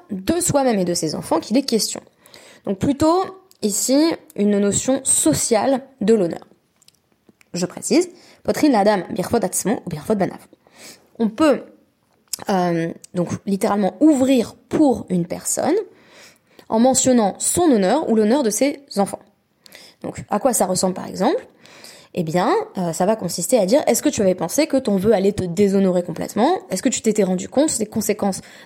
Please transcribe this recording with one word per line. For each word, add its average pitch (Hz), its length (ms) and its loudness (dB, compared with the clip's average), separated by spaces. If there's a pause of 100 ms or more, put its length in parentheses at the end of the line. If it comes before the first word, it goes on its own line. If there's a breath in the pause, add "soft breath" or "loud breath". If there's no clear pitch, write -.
(100)
de 208 300 -4
soi-même 262 400 0
et 180 40 0
de 175 100 -2
ses 156 200 -4
enfants 277 240 -2
qu'il 226 180 -2
est 277 60 2
question. - 380 -2 (640 loud breath)
Donc 196 140 -4
plutôt, 320 460 2 (380)
ici, 233 360 0 (360)
une 202 240 2
notion 202 460 0
sociale 254 760 0 (180)
de 214 140 4
l'honneur. 180 320 -2 (1080)
Je 175 120 -4
précise, - 420 0 (340 loud breath)
Potrin 277 280 0
la 208 120 4
dame, 196 280 2
birfot 185 260 -4
atzmo 185 500 -2
ou 180 40 -8
birfot 165 260 -4
banav. 180 220 -4 (800 loud breath)
On 226 100 0
peut, 254 360 2 (840)
euh, 175 440 0 (200)
donc 175 180 -4 (140)
littéralement 202 540 0
ouvrir 269 560 4 (140)
pour 277 400 2
une 175 180 0
personne - 480 -2 (920 soft breath)
en 226 100 0
mentionnant 247 640 4
son - 220 0
honneur 233 460 2
ou 226 60 2
l'honneur 220 300 2
de 214 60 0
ses 269 320 -2 (160)
enfants. 196 200 -2 (840 loud breath)
Donc - 280 -12
à 202 80 -2
quoi 240 140 0
ça 202 140 0
ressemble 185 280 -2
par 190 140 -12
exemple ? 208 360 -2 (720 loud breath)
Eh 180 80 -2
bien, 180 320 0 (240)
euh, 175 140 -2
ça 180 120 0
va 214 120 2
consister 185 420 -2
à 190 80 2
dire, 254 200 4
est-ce 233 140 2
que 302 80 0
tu - 140 -2
avais 185 140 4
pensé 277 300 -2
que 277 100 -2
ton 214 200 0
vœu 202 160 2
allait 196 200 2
te 185 100 -4
déshonorer 185 640 2
complètement ? 214 520 0 (140)
Est-ce 185 120 -6
que 269 60 2
tu - 140 -4
t'étais 208 220 2
rendu 185 240 -4
compte 311 300 0
des 214 80 -4
conséquences 202 540 -4 (260 loud breath)